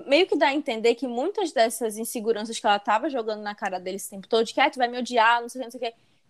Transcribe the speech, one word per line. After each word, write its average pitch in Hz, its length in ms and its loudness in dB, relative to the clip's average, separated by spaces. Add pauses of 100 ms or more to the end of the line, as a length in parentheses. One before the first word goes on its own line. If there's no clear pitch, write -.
meio 302 180 6
que 370 120 0
dá 285 100 4
a 269 80 2
entender 233 400 0
que 269 100 -6
muitas 294 460 -4
dessas 226 460 0
inseguranças 220 600 -4
que - 80 -8
ela 208 140 4
tava 226 300 0
jogando 220 320 -4
na 208 120 -8
cara 190 240 -6
dele 185 200 -6
esse - 120 -12
tempo 196 180 -16
todo, 226 180 2
de - 80 -6
que, 294 80 2
"Ah, 277 80 6
tu 277 80 -6
vai 254 100 2
me 240 100 -8
odiar, 240 440 4
não 240 80 -10
sei 254 100 -10
o - 20 -6
que, 240 40 -8
não 240 140 -12
sei 277 100 -6
o - 20 -6
que", - 60 -20 (320)